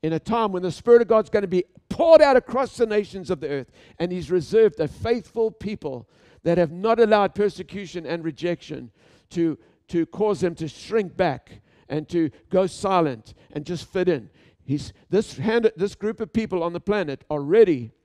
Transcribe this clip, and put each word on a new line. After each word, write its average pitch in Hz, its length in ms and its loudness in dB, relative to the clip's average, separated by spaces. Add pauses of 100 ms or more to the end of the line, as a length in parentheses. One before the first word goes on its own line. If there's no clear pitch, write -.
in 160 80 -2
a 160 80 -4
time 220 320 -2
when 180 120 -6
the 180 80 -4
Spirit 240 300 6
of 220 60 -2
God's 220 220 2
gonna 208 180 0
be 180 160 0 (240)
poured 330 340 6
out 285 140 6
across 247 400 -2
the 240 100 0
nations 202 440 -4
of 175 100 -2
the 143 80 -10
earth, 139 240 -8 (260)
and 175 140 -4
he's 180 180 -8
reserved 185 520 2
a 151 80 -2
faithful 226 640 -4
people 151 580 -10 (340)
that 170 140 0
have 165 160 0
not 220 260 0
allowed 208 340 4
persecution 185 720 -6
and 160 200 -6
rejection 147 680 -8 (380)
to, 165 280 -2 (300)
to 170 180 -2
cause 196 360 -2
them 170 140 -2
to 160 120 -8
shrink 190 480 -6
back - 460 -4 (260)
and 151 220 -8
to 165 220 -2 (180)
go 190 160 2
silent 170 680 -4 (160)
and 147 120 -10
just 170 220 -10
fit 180 240 -2
in. 127 180 -2 (360)
He's, 135 280 -6 (200)
this 202 260 -4
hand, 220 400 0
this 190 160 -4
group 214 260 -6
of 214 140 -8
people 185 300 -2
on 170 100 -4
the 170 60 -6
planet 180 500 -4
are 151 120 -4
ready 156 500 4 (140)